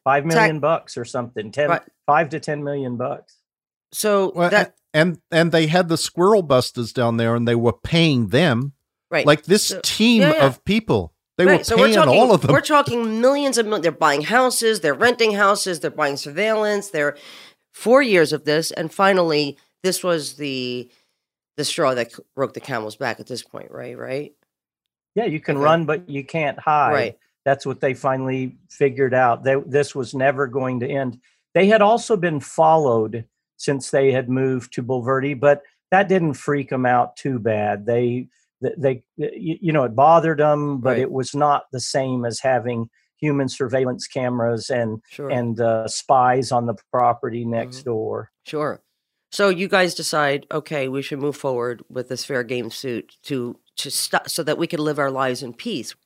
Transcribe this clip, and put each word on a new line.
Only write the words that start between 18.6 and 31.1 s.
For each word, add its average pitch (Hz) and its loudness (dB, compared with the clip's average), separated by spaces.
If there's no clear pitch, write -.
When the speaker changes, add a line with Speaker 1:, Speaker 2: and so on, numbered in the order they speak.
Speaker 2:
and 160 -8
finally, 165 2
this 180 -2
was 151 -2
the, 127 -8
the 147 -4
straw 143 0
that 120 -4
c-, - -20
broke 135 -4
the - -12
camel's 110 -8
back 117 -6
at - -18
this 120 -10
point, - -18
right? 123 -14
Right? 131 -8
Speaker 1:
Yeah, 220 -2
you 151 -4
can 147 -2
Speaker 2:
Okay. 143 0
Speaker 1:
run, 160 4
but 156 -4
you 139 -8
can't 151 -4
hide. 147 2
Speaker 2:
Right. 123 -2
Speaker 1:
That's 135 0
what 131 -8
they 135 -2
finally 131 -4
figured 131 0
out. 127 2
They, 135 4
this 143 0
was 135 -6
never 135 0
going 127 -4
to 127 -4
end. 135 -4